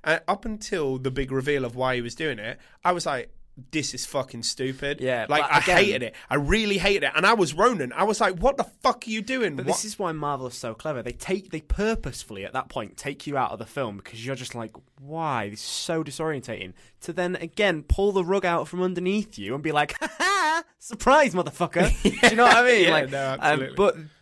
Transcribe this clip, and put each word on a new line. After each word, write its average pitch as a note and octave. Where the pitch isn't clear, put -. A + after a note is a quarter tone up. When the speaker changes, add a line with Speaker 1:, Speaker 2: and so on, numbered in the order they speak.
Speaker 1:
uh, D#3
up G3
until E3+
the C3
big C3
reveal C3+
of A#2
why B2+
he A#2+
was A#2
doing D3
it, A2
I F3+
was E3+
like, C3+
"This D3+
is B2
fucking B2
stupid." C3+
Speaker 2:
Yeah, B2+
Speaker 1:
Like, D3
Speaker 2:
but C3+
Speaker 1:
I D3
Speaker 2:
again F3+
Speaker 1:
hated F3+
it. A2+
I B2+
really G3
hated E3+
it. C#3
And D#3+
I G#3+
was E3+
Ronan. E3
I E3
was G#3+
like, F#3+
"What A#3
the -
fuck B3
are -
you A3
doing?" A3
Speaker 2:
But F3+
Speaker 1:
What? D#3+
Speaker 2:
this -
is G#3+
why F3+
Marvel C#3+
are A#2+
so A2+
clever. C#3
They A#2+
take, -
they D#3
purposefully E3
at F#2+
that B2+
point A2+
take -
you C#3+
out B2
of G#2
the A2+
film A2+
because A2+
you're C3+
just B2
like, A2+
"Why? C#3
This G#2+
is -
so -
disorientating." C3+
To F3
then F3+
again E3
pull G3+
the F#3+
rug F#3+
out E3
from F3+
underneath F#3
you G2+
and D3
be D#3
like, D3
<laughs> -
"Ha D#4
ha! E4+
Surprise, B3+
motherfucker!" E3+
Speaker 1:
<laughs> -
Speaker 2:
Do B3
you A3
know A#3+
what A3+
I A#3+
mean? A#3
Speaker 1:
Yeah, E3+
Speaker 2:
Like, D3
Speaker 1:
no, C3+
Speaker 2:
um, C#3
Speaker 1:
absolutely. C3+
Speaker 2:
but G3